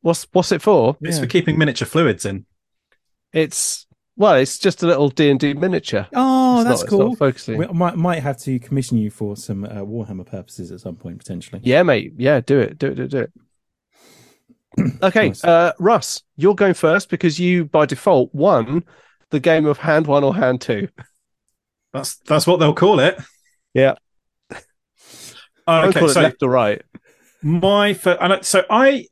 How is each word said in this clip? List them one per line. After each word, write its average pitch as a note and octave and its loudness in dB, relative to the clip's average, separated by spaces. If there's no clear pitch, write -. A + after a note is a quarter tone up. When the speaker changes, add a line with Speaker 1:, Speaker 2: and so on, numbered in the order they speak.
Speaker 1:
What's, E3 -2
what's F3+ 0
it E3 -4
for? D3 2
Speaker 2:
It's E3 -4
Speaker 3:
Yeah. C#3+ -2
Speaker 2:
for B2 -6
keeping E3 0
miniature C#3+ -2
fluids D#3 -2
in. G2 -10
Speaker 1:
It's, - -4
well, G3+ 4
it's C3 0
just - -2
a F3 0
little D3 2
D D3 2
and C#3 2
D C#3+ -2
miniature. D3+ -4
Speaker 3:
Oh, C4 2
Speaker 1:
It's A#3 0
Speaker 3:
that's - 0
Speaker 1:
not, - -6
it's - -4
not G3 2
Speaker 3:
cool. A3 2
Speaker 1:
focusing. C3 -4
Speaker 3:
We E3+ -4
might, F3 -2
might E3+ -2
have C#3 -6
to C3 -6
commission B2+ -4
you G#2+ -4
for G#2 -10
some, G2 -10
uh, - -12
Warhammer G#2 -12
purposes F#2 -16
at F2+ -18
some F2 -14
point, E2+ -18
potentially. F#2 -16
Speaker 1:
Yeah, C3+ 2
mate. B2+ -2
Yeah, C3 2
do C#3 2
it. C3 -2
Do C#3 -4
it, C#3 -6
do C3 -8
it, C3 -10
do C#3+ -4
it. - -6
<clears throat> - -4
Okay, F#3+ 2
Speaker 3:
Nice. G2 -8
Speaker 1:
uh, E3+ 4
Russ, F#3+ 0
you're F#3 2
going F#3+ 2
first E3+ 0
because E3 -2
you, F3+ 0
by D3+ 2
default, C#3+ 0
won D3+ 0
the D3 -2
game D#3+ 2
of D3 0
hand D#3 0
one C#3+ 2
or C3+ 0
hand B2+ 0
two. G#2 -6
Speaker 2:
That's, C3+ -10
that's - 0
what F3 4
they'll D3+ 2
call F#3 4
it. - 2
Speaker 1:
Yeah. C3 4
Speaker 2:
Uh, - -18
Speaker 1:
Don't F#3 4
Speaker 2:
okay, F3+ 2
Speaker 1:
call E3 4
it - 0
Speaker 2:
so F3 2
Speaker 1:
left D3 0
or C3 0
right. A2+ 0
Speaker 2:
my G3 2
fir-, F3+ 0
and F#3+ 2
I, F#3 -4
so - 0
I C4 2